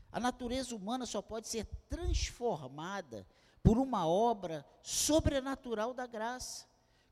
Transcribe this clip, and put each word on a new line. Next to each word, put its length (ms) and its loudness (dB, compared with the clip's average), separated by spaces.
A 80 -4
natureza 560 -2
humana 300 -4
só 140 -4
pode 280 -8
ser 180 -4
transformada 1400 -2
por 160 10
uma 280 2
obra 580 2
sobrenatural 1120 2
da 120 -6
graça, 640 -8